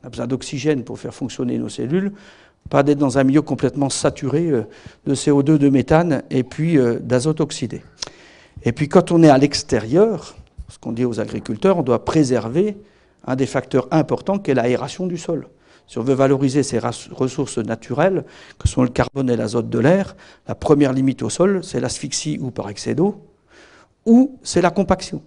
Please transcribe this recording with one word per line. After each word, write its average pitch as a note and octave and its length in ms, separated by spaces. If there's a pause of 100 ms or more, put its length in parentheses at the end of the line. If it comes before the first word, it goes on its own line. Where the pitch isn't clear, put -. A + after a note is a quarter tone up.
On - 40
a B2+ 40
besoin A#2+ 160
d'oxygène C3+ 560
pour A2+ 160
faire A#2+ 140
fonctionner B2 460
nos A#2 100
cellules, F3 440 (580)
pas C#3+ 120
d'être C#3+ 160
dans C#3 200
un C#3 60
milieu C#3 180
complètement C#3 480
saturé, D3 600
euh, A#2+ 120 (440)
de C#3+ 80
C C#3 160
O C#3+ 120
deux, D3+ 160
de C#3+ 100
méthane D#3 640
et C3 120
puis, D#3 360
euh, A#2+ 220
d'azote B2+ 400
oxydé. C3+ 420 (800)
Et A#2 100
puis D3 160
quand E3+ 220
on E3+ 120
est D#3+ 80
à C3 80
l'extérieur, C#3+ 1000 (320)
ce - 100
qu'on A#2+ 140
dit A#2 120
aux A2+ 160
agriculteurs, A2+ 580
on D#3 40
doit A#2 220
préserver C#3 720 (500)
un B2+ 80
des C3 120
facteurs - 440
importants D#3+ 480
qui G3+ 120
est C3+ 40
l'aération B2+ 520
du F3 120
sol. D#3 300 (380)
Si - 120
on A#2 40
veut C3 120
valoriser C3+ 480
ces A#2+ 160
ras-, A2+ 320
ressources B2+ 480
naturelles, B2 680 (340)
que - 100
sont - 140
le B2 80
carbone B2+ 400
et A#2+ 60
l'azote A2+ 340
de A#2 80
l'air, F3 360 (320)
la - 80
première D3 380
limite C3 300
au A2+ 80
sol, F#3 340
c'est - 160
l'asphyxie C3 600
ou B2+ 100
par G2+ 180
excès A2+ 260
d'eau, F#3+ 320 (800)
ou C4 380
c'est - 180
la E3+ 100
compaction. F3+ 560